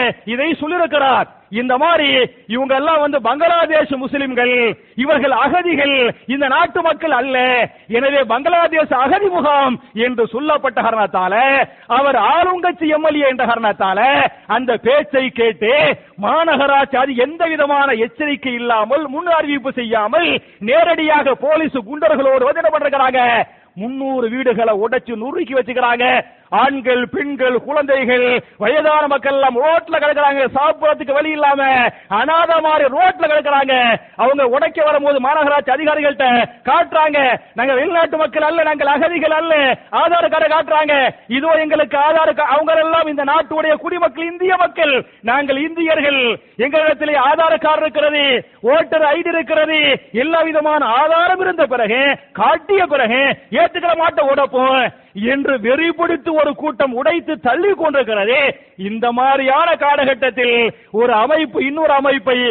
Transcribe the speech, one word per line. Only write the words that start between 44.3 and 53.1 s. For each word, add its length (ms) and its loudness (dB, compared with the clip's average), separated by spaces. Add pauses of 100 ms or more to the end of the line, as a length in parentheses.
மக்கள், 380 0 (280)
"நாங்கள் 380 -2
இந்தியர்கள், 600 0 (360)
எங்களிடத்திலே 680 0
ஆதார் 340 2
கார்டு 240 0
இருக்கிறது, 420 0 (380)
ஓட்டர் 440 2
ஐ 160 0
டி 60 -4
இருக்கிறது", 500 0 (340)
எல்லா 280 0
விதமான 420 0 (120)
ஆதாரம் 460 2
இருந்த 260 0
பிறகு, 360 -2 (300)
காட்டிய 540 0
பிறகு, 360 0 (280)